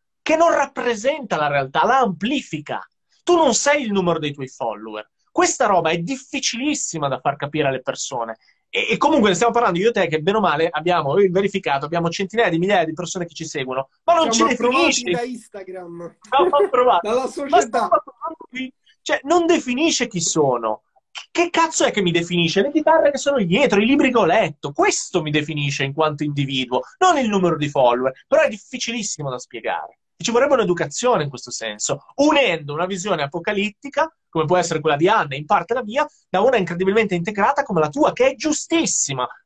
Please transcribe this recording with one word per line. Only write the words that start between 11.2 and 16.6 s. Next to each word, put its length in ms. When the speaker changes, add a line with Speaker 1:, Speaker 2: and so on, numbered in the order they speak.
Speaker 1:
abbiamo 240
centinaia 400
di 80
migliaia 280
di 80
persone 320
che 80
ci 120
seguono, 440
ma 120
non 160
Speaker 2:
Siamo 180
Speaker 1:
ci 60
Speaker 2:
approvati 300
Speaker 1:
definisce. 260
Speaker 2:
da 120
Instagram. 920
Speaker 1:
Siamo 280
approvati. 500